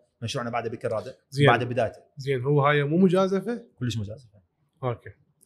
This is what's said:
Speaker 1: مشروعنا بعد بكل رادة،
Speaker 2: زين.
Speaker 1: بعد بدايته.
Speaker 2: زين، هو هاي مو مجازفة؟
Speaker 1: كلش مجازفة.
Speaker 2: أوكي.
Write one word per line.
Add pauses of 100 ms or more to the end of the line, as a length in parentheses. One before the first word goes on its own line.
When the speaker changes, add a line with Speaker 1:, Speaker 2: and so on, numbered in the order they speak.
(220)
Speaker 1:
مشروعنا
بعد
بكل
رادة، (120)
Speaker 2:
زين.
Speaker 1:
بعد
بدايته. (160)
Speaker 2:
زين،
هو
هاي
مو
مجازفة؟ (140)
Speaker 1:
كلش
مجازفة. (440)
Speaker 2:
أوكي. (360)